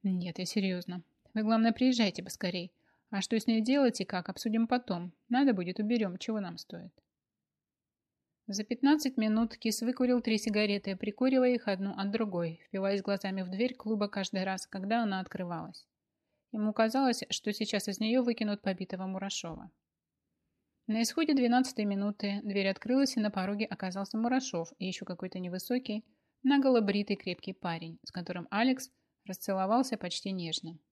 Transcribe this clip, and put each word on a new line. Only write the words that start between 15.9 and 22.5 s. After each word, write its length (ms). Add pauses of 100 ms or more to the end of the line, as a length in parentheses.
Ему 220
казалось, 580
что 220
сейчас 340
из 140
нее 240
выкинут 380
побитого 440
Мурашова. 640 (1160)
На 120
исходе 340
двенадцатой 500
минуты 580
дверь 240